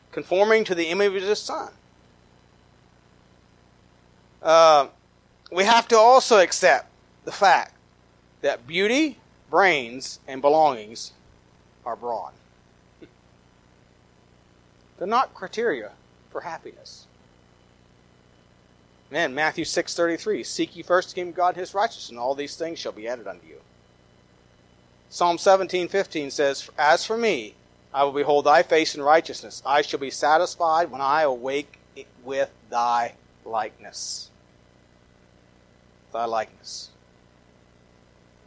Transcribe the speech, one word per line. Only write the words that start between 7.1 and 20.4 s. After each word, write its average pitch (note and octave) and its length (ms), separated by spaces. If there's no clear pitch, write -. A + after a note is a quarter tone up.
the C#3+ 60
fact E3 420
that A#2+ 260
beauty, G#3+ 520
brains, C#3+ 760
and C3+ 140
belongings C3+ 720
are A#2+ 120
broad. G#2+ 360
They're E3+ 120
not A#3 260
criteria E3 560
for D#3 120
happiness. - 640
Man, C#3+ 240
Matthew D#3 300
six - 300
thirty-three, E3+ 500